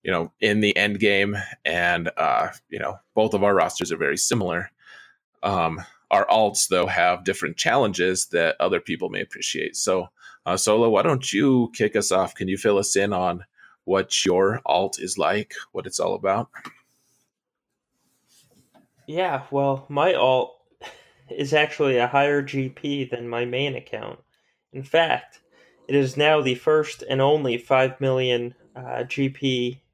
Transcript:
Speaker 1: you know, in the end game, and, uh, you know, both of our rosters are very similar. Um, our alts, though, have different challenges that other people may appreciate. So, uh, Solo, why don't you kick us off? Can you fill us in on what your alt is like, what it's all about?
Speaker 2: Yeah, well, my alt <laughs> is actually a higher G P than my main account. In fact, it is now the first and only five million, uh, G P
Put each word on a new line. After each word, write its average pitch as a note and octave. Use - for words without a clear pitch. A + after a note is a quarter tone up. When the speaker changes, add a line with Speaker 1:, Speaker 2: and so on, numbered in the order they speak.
Speaker 1:
you -
know, E2+
in G#2
the G#2
end G#2
game, G2+
and, E2+
uh, C2+
you -
know, -
both A2
of G2
our G2+
rosters E2+
are D#2+
very D2
similar. F#2
Um, F2
our G2+
alts, G#2+
though, F2+
have F2+
different E2
challenges F#2
that E2
other F2+
people -
may F#2+
appreciate. -
So, F#2
uh, F2+
Solo, A2
why G#2
don't C3+
you A#2+
kick G#2+
us G2+
off? F#2+
Can F#2+
you F#2+
fill G2+
us G2+
in G2+
on F2+
what F#2
your F#2+
alt F2
is F#2+
like, F#2+
what -
it's -
all F2+
about? G2
Speaker 2:
Yeah, E3
well, C#3
my D3
alt B2+
<laughs> -
is C#3
actually D3+
a A#2+
higher C#3+
G C3+
P C#3+
than A#2+
my A#2+
main C3
account. G#2+
In C3+
fact, -
it C3+
is C3+
now D3+
the B2+
first D#3
and C3+
only C3+
five C3
million, B2+
uh, B2
G C3+
P C3